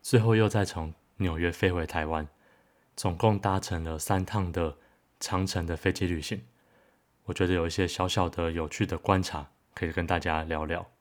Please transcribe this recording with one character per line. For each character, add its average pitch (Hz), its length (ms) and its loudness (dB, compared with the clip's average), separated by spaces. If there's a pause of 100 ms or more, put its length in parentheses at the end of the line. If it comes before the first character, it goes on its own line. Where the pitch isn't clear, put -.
最 123 160 6
后 113 160 6
又 110 120 6
再 101 160 2
从 80 300 -4 (240)
纽 85 220 -2
约 85 120 2
飞 92 200 2
回 85 160 -2
台 78 180 -2
湾， 78 220 -4 (680)
总 85 220 -2
共 107 220 4
搭 95 200 2
乘 85 240 -4
了 80 140 -6
三 95 260 0
趟 92 280 -2
的 80 260 -2 (420)
长 95 260 -2
程 90 200 -4
的 85 100 -4
飞 92 160 2
机 95 140 -2
旅 85 160 -2
行。 - 180 -6 (840)
我 90 100 -8
觉 90 140 2
得 90 80 4
有 82 100 2
一 85 60 -2
些 92 160 0
小 92 200 -2
小 90 220 2
的 82 220 -2
有 80 180 -4
趣 - 160 -2
的 82 140 -4
观 95 240 4
察 73 260 -6 (240)
可 - 140 -4
以 80 40 -4
跟 87 140 -2
大 87 140 2
家 80 240 0
聊 80 200 -2
聊。 82 220 -4 (160)